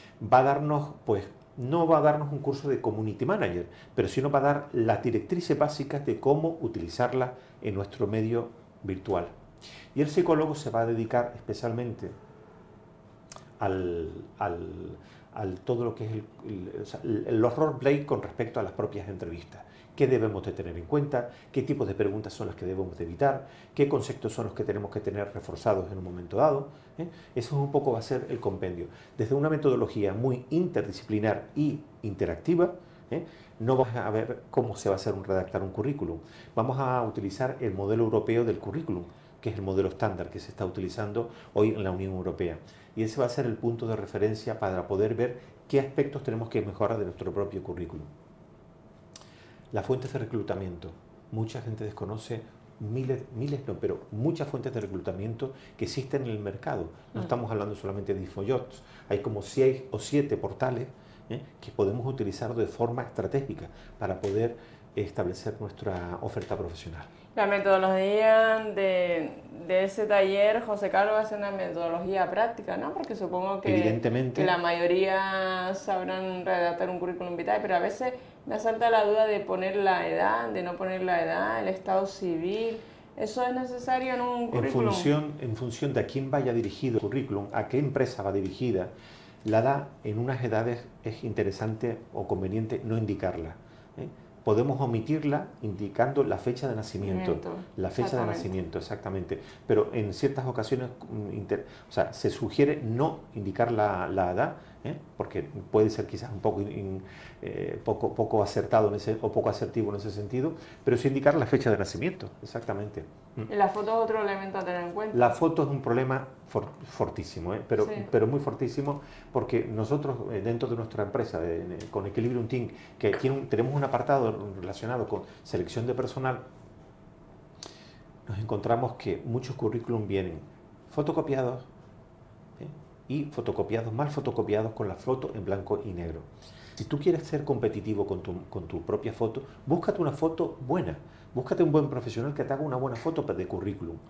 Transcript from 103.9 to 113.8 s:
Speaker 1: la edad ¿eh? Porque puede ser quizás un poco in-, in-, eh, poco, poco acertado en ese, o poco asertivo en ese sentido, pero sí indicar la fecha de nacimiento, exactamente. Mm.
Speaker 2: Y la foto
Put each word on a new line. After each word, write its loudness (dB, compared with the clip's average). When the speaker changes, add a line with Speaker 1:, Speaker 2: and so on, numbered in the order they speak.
Speaker 1:
la 2
edad 0
¿eh? -6
Porque -4
puede 4
ser -4
quizás -8
un -8
poco 2
in-, -2
in-, -6
eh, -4
poco, 0
poco 4
acertado 4
en 0
ese, -2
o 0
poco 2
asertivo -2
en -4
ese -6
sentido, -2
pero 6
sí 4
indicar 6
la 2
fecha 4
de 6
nacimiento, -4
exactamente. -8
Mm. -8
Speaker 2:
Y -2
la 4
foto -2